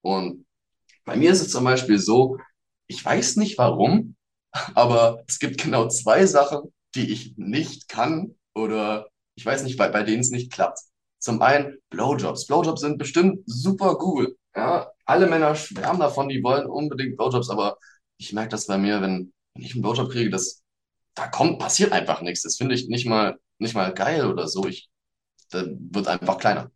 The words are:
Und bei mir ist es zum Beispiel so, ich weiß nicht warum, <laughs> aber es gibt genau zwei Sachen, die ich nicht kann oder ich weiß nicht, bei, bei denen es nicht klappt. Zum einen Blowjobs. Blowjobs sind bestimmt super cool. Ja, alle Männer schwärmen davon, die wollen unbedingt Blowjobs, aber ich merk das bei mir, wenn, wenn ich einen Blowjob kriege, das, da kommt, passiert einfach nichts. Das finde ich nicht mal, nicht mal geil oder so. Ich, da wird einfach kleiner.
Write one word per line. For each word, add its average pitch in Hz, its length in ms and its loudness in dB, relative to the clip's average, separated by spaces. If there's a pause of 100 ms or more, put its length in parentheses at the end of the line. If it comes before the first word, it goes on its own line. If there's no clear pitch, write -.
Und 92 440 -4 (580)
bei - 120 -6
mir 160 160 6
ist 185 100 4
es - 80 -6
zum 127 140 0
Beispiel 127 340 4
so, 117 400 4 (500)
ich - 160 -10
weiß - 320 0
nicht 208 220 0
warum, 131 580 2 (360)
<laughs> - 220 -10
aber 117 540 4
es - 100 -4
gibt - 240 -4
genau 117 260 0
zwei 151 380 4
Sachen, 147 480 2 (200)
die 123 180 -2
ich - 240 -10
nicht 110 520 -6
kann 160 480 -4 (180)
oder 107 540 -4 (280)
ich - 100 -10
weiß 135 180 -2
nicht, 127 140 -6
bei, - 100 4
bei 104 160 0
denen 110 160 0
es 123 100 0
nicht 123 220 -6
klappt. - 280 -2 (380)
Zum - 240 -2
einen 143 360 2 (120)
Blowjobs. 107 560 -4
Blowjobs 156 360 0
sind 147 160 -4
bestimmt - 480 2
super 175 560 0
cool. 151 340 -2 (200)
Ja, 123 340 -2 (160)
alle 180 220 6
Männer 156 280 2
schwärmen - 440 -4
davon, 139 280 0
die 135 160 -4
wollen 139 220 2
unbedingt 135 500 -6
Blowjobs, 123 340 0
aber 104 280 -2 (400)
ich - 160 -14
merk 110 160 -4
das 107 160 -6
bei 98 120 0
mir, 101 240 2
wenn, 92 300 -4 (220)
wenn - 100 -18
ich - 100 -14
einen 113 80 -4
Blowjob 120 280 -2
kriege, 117 200 -2
das, - 320 -6 (520)
da - 140 -8
kommt, - 320 0
passiert - 320 2
einfach 85 300 -2
nichts. 87 200 -6
Das - 140 -6
finde 127 200 -2
ich 123 120 -4
nicht 123 180 -4
mal, 107 320 0 (200)
nicht 113 160 -4
mal 92 200 0
geil 135 320 0
oder 85 220 -2
so. 95 180 -4
Ich, - 240 -10 (600)
da 92 160 -4
wird - 420 -6
einfach 92 300 0
kleiner. 101 380 0